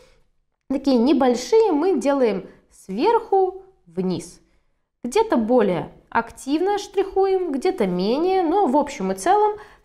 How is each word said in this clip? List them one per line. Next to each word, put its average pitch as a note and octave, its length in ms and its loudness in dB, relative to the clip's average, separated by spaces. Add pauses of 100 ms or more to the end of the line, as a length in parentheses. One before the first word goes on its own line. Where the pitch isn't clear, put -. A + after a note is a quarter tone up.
(680)
такие C4+ 280 0
небольшие, C4+ 760 2
мы D4+ 260 0
делаем A#3 500 0 (220)
сверху F#4+ 880 -2 (240)
вниз. F3+ 560 -6 (600)
Где-то F#4+ 340 0
более G#3 540 0 (180)
активно D#4 680 -2
штрихуем, F#4+ 720 -2
где-то C#4 340 -2
менее, B3 560 0
но F4+ 240 2
в B3+ 100 0
общем G3+ 360 -2
и G3 40 -2
целом G#4 440 0 (260)